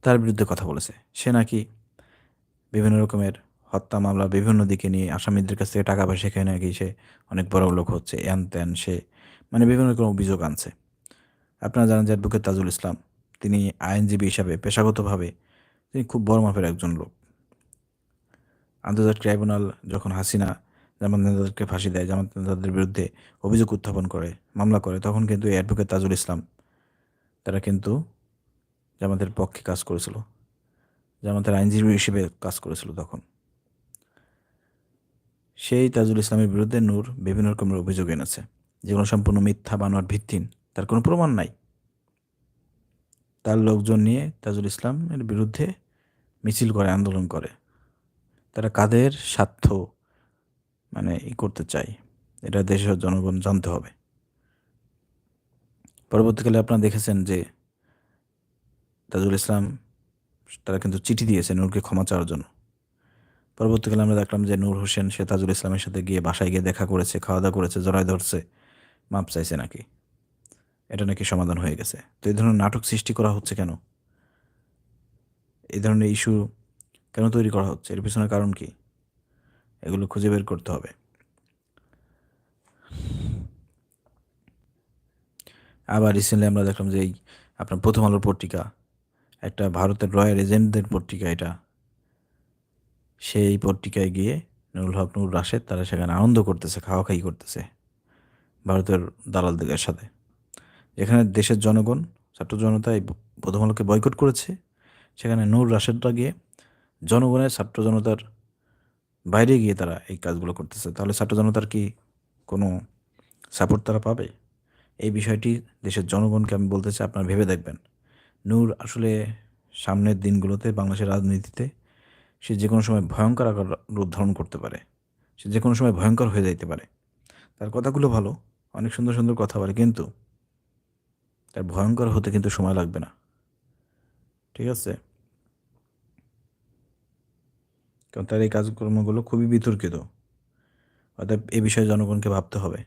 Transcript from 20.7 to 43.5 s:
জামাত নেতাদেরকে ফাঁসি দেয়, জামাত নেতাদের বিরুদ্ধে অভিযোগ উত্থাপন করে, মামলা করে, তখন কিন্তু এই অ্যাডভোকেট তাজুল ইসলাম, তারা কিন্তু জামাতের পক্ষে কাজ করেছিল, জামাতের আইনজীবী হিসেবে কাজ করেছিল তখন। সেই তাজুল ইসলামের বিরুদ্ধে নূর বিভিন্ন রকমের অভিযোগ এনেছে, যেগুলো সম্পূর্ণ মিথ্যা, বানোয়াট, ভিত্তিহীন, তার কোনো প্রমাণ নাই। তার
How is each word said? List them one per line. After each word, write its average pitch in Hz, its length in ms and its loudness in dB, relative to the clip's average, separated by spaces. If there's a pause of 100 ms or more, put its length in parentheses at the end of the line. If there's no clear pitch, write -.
জামাত 101 180 2
নেতাদেরকে 98 460 2
ফাঁসি 95 240 -2
দেয়, 90 160 -2
জামাত 95 220 -2 (100)
নেতাদের 95 340 -2
বিরুদ্ধে 95 340 -2 (380)
অভিযোগ 110 300 4
উত্থাপন 95 340 -4
করে, 85 220 -6 (260)
মামলা 104 240 4
করে, 92 200 -4
তখন 104 280 0
কিন্তু 104 200 0
এই 98 100 2
অ্যাডভোকেট 101 300 0
তাজুল 95 260 0
ইসলাম, 87 260 -4 (1040)
তারা 95 140 -2
কিন্তু 98 320 -2 (1080)
জামাতের 98 300 -2
পক্ষে - 320 -6
কাজ 90 200 -4
করেছিল, 87 320 -6 (1080)
জামাতের 101 320 0
আইনজীবী 104 440 4
হিসেবে 98 220 0 (200)
কাজ 92 180 -8
করেছিল - 360 -10
তখন। 76 240 -12 (2500)
সেই 127 300 2
তাজুল 110 300 2
ইসলামের 107 340 2
বিরুদ্ধে 107 280 0
নূর 104 240 2 (120)
বিভিন্ন 101 340 0
রকমের 98 260 -2
অভিযোগ 92 320 -2
এনেছে, 76 320 -6 (420)
যেগুলো 101 220 0
সম্পূর্ণ 101 340 2
মিথ্যা, 101 380 0
বানোয়াট, 98 280 0
ভিত্তিহীন, 101 400 -4 (280)
তার 95 120 -4
কোনো 117 160 2
প্রমাণ 165 280 4 (100)
নাই। 85 100 -4 (2000)
তার 110 120 2